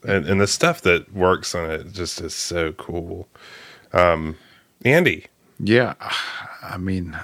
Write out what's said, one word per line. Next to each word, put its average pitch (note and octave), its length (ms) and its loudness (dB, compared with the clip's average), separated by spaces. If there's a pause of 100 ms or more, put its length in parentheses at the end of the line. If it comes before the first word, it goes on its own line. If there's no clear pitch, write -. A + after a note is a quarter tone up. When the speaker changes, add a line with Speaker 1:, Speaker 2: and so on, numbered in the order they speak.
Speaker 1:
and, G2 220 0
and F#2+ 160 2
the G2 60 4
stuff - 340 0
that F2 320 2
works F#2 420 2
on E2 160 -4
it D#2+ 220 -8
just F2 260 -8
is E2 160 -8
so E2 380 -4
cool. F2 560 -10 (640)
Um, E2 420 2 (480)
Andy? C3+ 440 4 (300)
Speaker 2:
Yeah, A2+ 360 4 (680)
I - 160 -10
mean, F2+ 460 -4